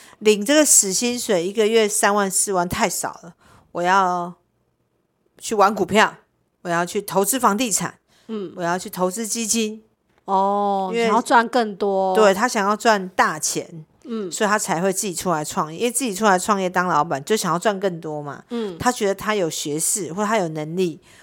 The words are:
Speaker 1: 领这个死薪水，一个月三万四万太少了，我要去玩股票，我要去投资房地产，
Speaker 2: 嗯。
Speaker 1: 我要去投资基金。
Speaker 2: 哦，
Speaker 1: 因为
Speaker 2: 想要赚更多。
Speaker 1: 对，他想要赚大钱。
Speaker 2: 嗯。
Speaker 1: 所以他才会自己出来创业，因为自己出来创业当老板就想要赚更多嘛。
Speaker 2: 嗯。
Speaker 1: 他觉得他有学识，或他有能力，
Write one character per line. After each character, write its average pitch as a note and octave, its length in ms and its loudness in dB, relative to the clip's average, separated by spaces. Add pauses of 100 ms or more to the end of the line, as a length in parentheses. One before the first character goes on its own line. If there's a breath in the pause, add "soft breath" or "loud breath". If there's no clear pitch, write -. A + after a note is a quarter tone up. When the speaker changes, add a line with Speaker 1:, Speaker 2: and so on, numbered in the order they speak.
(200 loud breath)
Speaker 1:
领 G#3 240 4
这 B3 100 2
个 D4+ 120 6
死 - 260 4
薪 B3 260 -2
水， F#3 300 0
一 G3+ 60 -4
个 A3 120 2
月 A3 220 4
三 G#3 260 0
万 G3+ 160 2
四 F#3 220 -2
万 F3+ 160 0
太 A3 220 -2
少 - 340 -6
了， F3 100 -20 (380 soft breath)
我 E3+ 100 -6
要 F3+ 520 2 (1040)
去 - 180 -6
玩 G3+ 180 6
股 F#3+ 120 0
票， G3+ 280 4 (500)
我 F3+ 60 -6
要 E3+ 160 0
去 G3 160 -4
投 G3 220 0
资 A#3+ 160 0
房 G#3 180 4
地 A#3+ 140 -2
产， E3 240 -4 (320 soft breath)
Speaker 2:
嗯。 G#3 300 -8
Speaker 1:
我 F3+ 40 -8
要 F3 160 -2
去 G3 120 -10
投 F#3 200 -2
资 A3+ 160 -6
基 A3+ 220 -4
金。 A3 340 -2 (440)
Speaker 2:
哦， G3 680 0
Speaker 1:
因 A#3 80 -2
为 A#3 60 2
Speaker 2:
想 A3 100 4
要 A#3+ 60 4
赚 A#3 260 4
更 A3+ 300 0
多。 F#3+ 360 0
Speaker 1:
对， G#3 200 6
他 G3+ 120 2
想 A3 220 0
要 G#3 80 2
赚 G#3 400 2
大 F#3+ 240 2
钱。 D#3+ 460 -6 (260)
Speaker 2:
嗯。 G#3 200 -8
Speaker 1:
所 G#3+ 140 -2
以 G3 40 0
他 G#3 80 2
才 F3 240 -2
会 G3 100 2
自 G3 140 -4
己 F#3 80 -4
出 F3+ 180 -4
来 D#3 140 -2
创 D#3 260 -4
业， E3 80 -14
因 A3+ 60 -2
为 B3 60 -2
自 B3+ 120 -4
己 A3 100 -2
出 G#3 120 -2
来 F#3+ 120 6
创 G3 220 0
业 F#3 100 -2
当 F3+ 180 0
老 D3+ 160 2
板 C#3+ 200 -4
就 G#3+ 140 0
想 F3 160 -2
要 F3 60 -2
赚 G3 200 -2
更 F#3 220 -4
多 D3+ 200 -10
嘛。 C#3 280 -14
Speaker 2:
嗯。 G#3+ 280 -8
Speaker 1:
他 A#3+ 140 0
觉 A3+ 160 -2
得 G3 60 0
他 G3 220 -4
有 F3 140 0
学 D3+ 300 -6
识， D#3+ 340 -4
或 G#3 120 -2
他 A3 120 0
有 F3+ 120 0
能 D#3 260 -8
力， F3 240 -2 (240 loud breath)